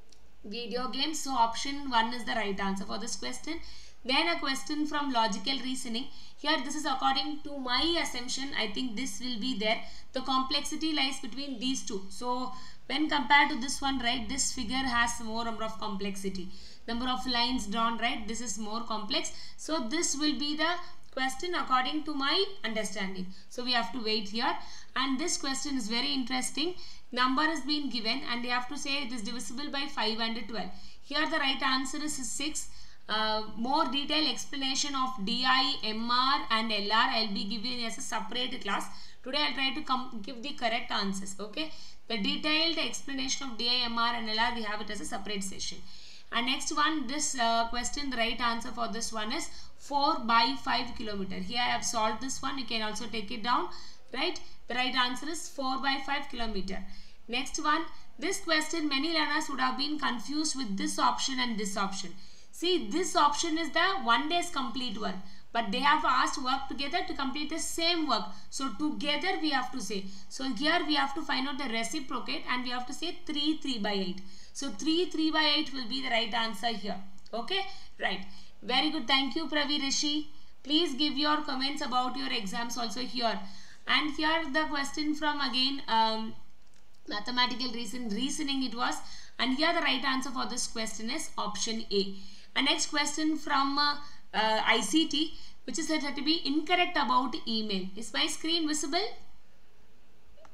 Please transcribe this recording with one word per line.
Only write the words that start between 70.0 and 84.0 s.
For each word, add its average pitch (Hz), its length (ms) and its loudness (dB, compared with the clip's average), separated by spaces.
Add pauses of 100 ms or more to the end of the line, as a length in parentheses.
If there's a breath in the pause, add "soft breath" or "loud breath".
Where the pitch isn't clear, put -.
So 269 240 -4
here 302 320 4
we 294 120 2
have 269 180 2
to 320 80 -2
find 262 260 0
out 277 100 -2
the 262 140 -2
reciprocate 254 800 -2
and 247 140 0
we 254 60 -2
have 247 180 -2
to 277 40 -4
say 330 320 -4
three, 302 380 2
three 254 160 -2
by 208 140 0
eight. 190 280 0 (320 loud breath)
So 277 160 -4
three, 320 380 2
three 320 240 2
by 302 260 4
eight 302 160 0
will 247 160 -4
be 262 140 -2
the 254 80 -2
right 226 240 2
answer 226 320 0
here. 202 300 0 (360)
Okay, 370 280 0 (400 loud breath)
right. 196 260 0 (360 loud breath)
Very 262 280 2
good. 269 160 0
Thank 277 300 4
you, 320 100 0
Pravi 294 340 2
Rishi. 294 480 0 (360 loud breath)
Please 302 300 4
give 277 220 2
your 302 260 4
comments 285 440 -2
about 254 300 2
your 269 160 -2
exams 233 440 -2
also 233 240 -2
here. 233 380 0 (480 loud breath)
And 285 300 2